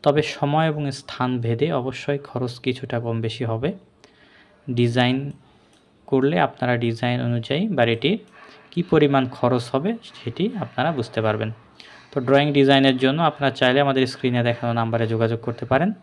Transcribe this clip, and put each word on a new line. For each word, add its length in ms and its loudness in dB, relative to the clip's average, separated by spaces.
তবে 180 4
সময় 320 0
এবং 220 -4
স্থান 400 -6
ভেদে 280 0
অবশ্যই 560 -4
খরচ 300 -6
কিছুটা 420 -4
কম 200 -4
বেশি 240 -6
হবে। 260 -2
ডিজাইন 520 0
করলে 320 2
আপনারা 360 0
ডিজাইন 440 -2
অনুযায়ী 420 -2
বাড়িটির 400 2
কী 120 -4
পরিমাণ 400 4
খরচ 360 0
হবে, 180 0
সেটি 280 -6
আপনারা 280 -2
বুঝতে 340 -4
পারবেন। 240 -2
তো 100 -6
ড্রয়িং 320 4
ডিজাইনের 460 6
জন্য 240 2
আপনারা 280 0
চাইলে 200 4
আমাদের 260 2
স্ক্রিনে 360 -2
দেখানো 380 -2
নাম্বারে 260 0
যোগাযোগ 400 0
করতে 180 -6
পারেন 260 2